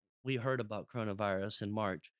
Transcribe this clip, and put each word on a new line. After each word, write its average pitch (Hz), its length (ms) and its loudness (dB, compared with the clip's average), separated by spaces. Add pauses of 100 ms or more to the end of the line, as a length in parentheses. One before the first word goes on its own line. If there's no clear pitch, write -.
(240)
we 131 140 2
heard 127 240 2
about 104 260 -6
coronavirus 104 760 0
in 101 80 0
March, 101 480 0